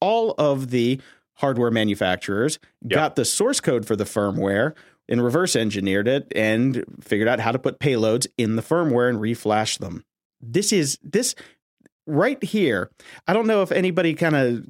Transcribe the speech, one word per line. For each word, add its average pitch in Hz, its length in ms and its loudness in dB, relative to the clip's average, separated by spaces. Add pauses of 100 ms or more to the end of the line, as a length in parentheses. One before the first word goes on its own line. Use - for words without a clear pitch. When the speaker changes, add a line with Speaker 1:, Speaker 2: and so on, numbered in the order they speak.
Speaker 1:
all 226 360 2
of 139 340 0
the 123 280 2 (360)
hardware 123 360 2
manufacturers, 104 880 0 (240)
Speaker 2:
Yep. 117 80 -4
Speaker 1:
got 151 240 0
the 123 80 0
source 240 380 0
code 120 260 0
for 110 80 0
the 101 80 -2
firmware, 98 720 0 (340)
and 120 160 0
reverse 151 320 0
engineered 101 500 0
it 135 300 0
and 113 480 0 (180)
figured 107 280 0
out 120 100 2
how 113 140 0
to 131 40 0
put - 220 -4
payloads 117 480 0 (100)
in 113 200 0
the 113 40 -4
firmware 127 480 0
and 120 100 -2
reflash 107 580 -2
them. 85 260 -12 (380)
This 170 320 -2
is, 151 280 0
this 214 320 -2 (720)
right 185 380 0
here, 151 480 0 (340)
I 170 60 0
don't 214 160 2
know 214 140 2
if 180 100 -2
anybody 170 440 0
kinda 135 540 2